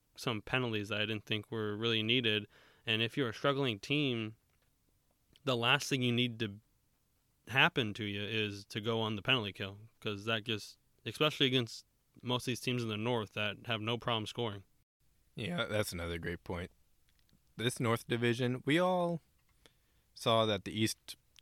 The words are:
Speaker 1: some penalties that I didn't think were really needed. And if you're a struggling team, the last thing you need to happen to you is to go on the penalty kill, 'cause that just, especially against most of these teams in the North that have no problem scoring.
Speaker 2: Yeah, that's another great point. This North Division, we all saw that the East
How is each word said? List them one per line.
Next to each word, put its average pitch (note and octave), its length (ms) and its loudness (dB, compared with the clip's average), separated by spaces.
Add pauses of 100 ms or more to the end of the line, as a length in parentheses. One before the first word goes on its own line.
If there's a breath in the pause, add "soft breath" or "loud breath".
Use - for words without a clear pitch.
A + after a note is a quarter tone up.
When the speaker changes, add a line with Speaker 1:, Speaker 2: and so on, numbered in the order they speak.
(140)
Speaker 1:
some A2+ 260 -2
penalties A2 500 -2
that G#2 100 -2
I G#2+ 60 0
didn't G#2+ 180 -4
think G#2+ 260 -2
were G#2+ 260 -2
really A2 280 2
needed. A2 420 2 (400 soft breath)
And A2+ 160 2
if A2+ 140 -2
you're B2+ 140 2
a - 40 -8
struggling C3+ 460 0
team, B2 560 0 (1080)
the C3 120 2
last B2+ 320 2
thing C3 140 0
you B2 100 4
need A#2+ 260 2
to G#2+ 160 -4 (960)
happen C3 460 4
to G#2+ 100 -6
you G2+ 180 -4
is G#2 440 -2
to - 140 -8
go A2+ 200 0
on A2 160 0
the F#2+ 60 -8
penalty A2+ 300 0
kill, G2 260 -8 (220)
'cause G#2 260 -4
that A2 180 0
just, A2 340 -6 (260)
especially D3 420 2
against B2 380 0 (380)
most B2 200 -2
of - 40 -10
these A#2+ 140 -2
teams B2 220 -2
in A2+ 60 -2
the G#2+ 80 -2
North A2 380 -2
that G#2 220 -2 (100)
have A2+ 140 -2
no A2+ 180 -2
problem A2+ 280 -2
scoring. G#2 360 -6 (720)
Speaker 2:
Yeah, A#2+ 320 -2
that's G#2+ 260 0
another E2+ 260 -4
great E2+ 260 -6
point. F2+ 260 -6 (880)
This A#2 240 -2
North A#2 260 0
Division, A#2+ 580 2
we D3 140 4
all F3 420 2 (960 soft breath)
saw A2+ 320 4
that G2+ 180 2
the F#2 80 -6
East - 440 0 (260)